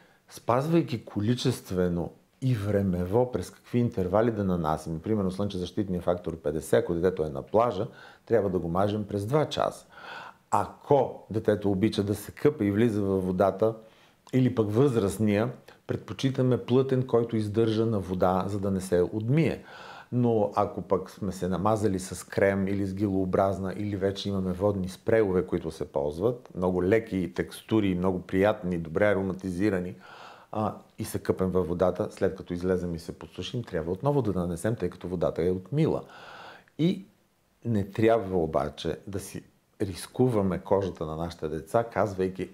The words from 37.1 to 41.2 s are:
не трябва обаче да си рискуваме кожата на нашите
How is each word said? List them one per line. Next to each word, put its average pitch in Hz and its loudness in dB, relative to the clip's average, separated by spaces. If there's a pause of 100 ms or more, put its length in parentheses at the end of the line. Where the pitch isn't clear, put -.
не 107 0
трябва 110 2
обаче 78 -2
да 98 -8
си - -12 (360)
рискуваме 98 0
кожата 95 0
на 78 -6
нашите 82 -6